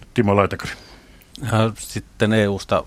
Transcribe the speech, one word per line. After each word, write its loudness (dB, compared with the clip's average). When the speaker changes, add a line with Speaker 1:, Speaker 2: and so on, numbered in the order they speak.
Speaker 1:
Timo 4
Laitakari. 0
Speaker 2:
Ja 2
sitten -4
E 2
U:sta, -2